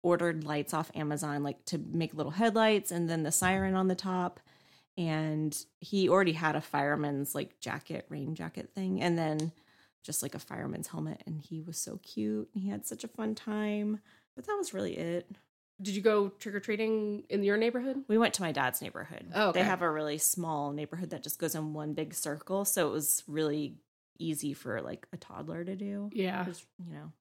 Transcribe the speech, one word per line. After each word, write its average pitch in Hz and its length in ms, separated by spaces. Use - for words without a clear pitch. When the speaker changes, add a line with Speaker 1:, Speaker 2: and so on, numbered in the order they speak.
Speaker 1:
ordered 170 420
lights 147 280
off 156 220
Amazon, 147 480
like, - 220
to 170 120
make 160 360
little 151 180
headlights 214 600
and 170 180
then 165 140
the 156 80
siren 190 440
on 190 140
the 185 60
top. 185 440
And 156 560
he 190 300
already 180 240
had 160 220
a 151 60
fireman's, 143 760
like, - 240
jacket, - 500
rain 151 240
jacket 165 400
thing, 190 280
and 175 160
then 156 340
just, - 200
like, 143 100
a 147 60
fireman's - 480
helmet. 156 400
And 156 120
he 160 220
was 165 160
so - 240
cute, 214 520
and 196 100
he 196 60
had 208 160
such - 180
a 233 40
fun 220 280
time. 208 640
But 254 120
that 415 80
was 392 180
really 190 240
it. 170 320
Speaker 2:
Did 196 160
you 208 60
go 208 280
trick-or-treating 208 1000
in 202 140
your 202 140
neighborhood? 247 500
Speaker 1:
We 214 100
went 226 180
to 196 60
my 160 100
dad's 127 300
neighborhood. - 540
Speaker 2:
Oh, 208 140
okay. 180 100
Speaker 1:
They 185 60
have 185 180
a 165 80
really 151 260
small 151 540
neighborhood 156 400
that 156 100
just - 160
goes 160 160
in 156 200
one 151 200
big 156 220
circle, 175 500
so 175 220
it 113 40
was 143 360
really 151 500
easy 151 380
for, 110 260
like, - 320
a - 40
toddler 160 460
to 190 120
do. 202 360
Speaker 2:
Yeah. 190 320
Speaker 1:
'Cause, 180 220
you 175 120
know 151 300